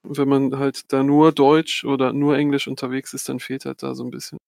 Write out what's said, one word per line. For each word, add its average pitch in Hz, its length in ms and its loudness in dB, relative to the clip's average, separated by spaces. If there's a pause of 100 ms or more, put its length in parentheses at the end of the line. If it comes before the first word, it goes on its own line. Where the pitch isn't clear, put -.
Und 143 120 -10
wenn 139 100 0
man 135 300 2
halt - 340 -4
da 135 100 2
nur 147 300 6
Deutsch 151 520 2
oder 131 280 0
nur 143 240 0
Englisch 143 320 0
unterwegs 131 460 -8
ist, - 140 -10
dann 131 120 -6
fehlt - 240 -10
halt 135 180 -10
da 135 120 -6
so 123 100 -10
ein 123 60 -10
bisschen. - 380 -14